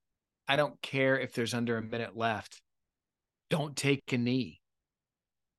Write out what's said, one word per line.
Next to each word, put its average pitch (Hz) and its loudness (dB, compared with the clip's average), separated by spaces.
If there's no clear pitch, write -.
I 139 4
don't 147 0
care 135 2
if 127 -6
there's 117 -2
under 120 0
a 110 -4
minute 113 -6
left. 110 -4
Don't 151 -2
take 139 0
a 127 2
knee. 120 0